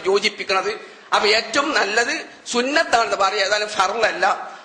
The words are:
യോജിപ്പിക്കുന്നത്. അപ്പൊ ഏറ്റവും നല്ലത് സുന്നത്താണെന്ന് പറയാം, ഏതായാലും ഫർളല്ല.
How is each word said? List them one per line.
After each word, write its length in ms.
യോജിപ്പിക്കുന്നത്. 880
അപ്പൊ 140
ഏറ്റവും 440
നല്ലത് 520
സുന്നത്താണെന്ന് 680
പറയാം, 280
ഏതായാലും 220
ഫർളല്ല. 840